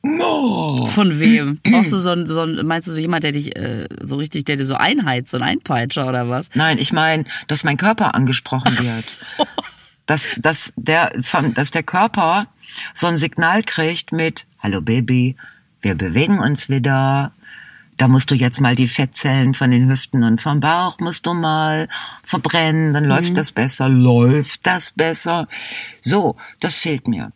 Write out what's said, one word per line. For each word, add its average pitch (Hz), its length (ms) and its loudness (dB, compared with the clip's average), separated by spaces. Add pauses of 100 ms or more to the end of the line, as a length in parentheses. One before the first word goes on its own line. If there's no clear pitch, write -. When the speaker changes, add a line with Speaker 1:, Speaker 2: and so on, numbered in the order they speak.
Speaker 1:
No. 254 840 -2
Speaker 2:
Von 170 320 2
wem? 151 420 2
Speaker 1:
<clears throat> 185 100 0
Speaker 2:
Brauchst 220 220 4
du 196 60 0
so 180 120 0
ein, 175 160 -2
so 160 160 -2
ein, 160 240 -4
meinst 165 220 -2
du 165 40 -6
so 160 60 -4
jemand, 160 260 -2
der 151 80 0
dich, 147 240 -6
äh, 113 320 -6 (140)
so 135 140 -6
richtig, 151 280 -6
der 147 120 -2
dir 139 100 -4
so 135 80 -4
einheizt, 147 560 0
so 131 80 -4
ein 123 40 -2
Einpeitscher 131 640 -2
oder 123 220 -2
was? 127 260 -4
Speaker 1:
Nein, 156 240 2
ich - 140 -2
mein, 160 340 0 (200)
dass 151 180 -2
mein 147 140 0
Körper 214 360 0
angesprochen 127 640 0
Speaker 2:
Ach 120 60 0
Speaker 1:
wird. 113 220 2 (340)
Speaker 2:
so. 294 80 0 (600)
Speaker 1:
Dass, 151 220 0 (100)
dass - 360 0
der, 156 460 2
von, - 340 -2
dass - 160 0
der 160 140 -4
Körper 190 640 0 (460)
so - 120 0
ein 170 100 2
Signal 165 460 0
kriegt 165 480 -4
mit, 160 340 -4 (140)
„Hallo 101 220 -4
Baby, 123 560 0 (460)
wir 98 120 0
bewegen 113 460 0
uns 143 280 -2
wieder. 135 640 0 (680)
Da 131 120 4
musst 131 240 4
du - 20 4
jetzt 123 260 0
mal 123 140 4
die 123 140 2
Fettzellen 131 680 0
von 127 160 2
den 123 180 6
Hüften 131 360 0
und 113 160 2
vom 147 180 0
Bauch 165 400 0
musst 170 280 -4
du 175 80 -2
mal 156 540 -2 (360)
verbrennen, 160 680 0
dann 147 120 2
läuft 156 260 2
Speaker 2:
Mhm. 180 40 0
Speaker 1:
das 151 180 -2
besser, 131 360 0
läuft 127 760 4
das 180 240 0
besser.“ 165 560 -2 (560)
So, 165 320 0 (240)
das 175 200 -2
fehlt 147 280 -4
mir. 80 300 -4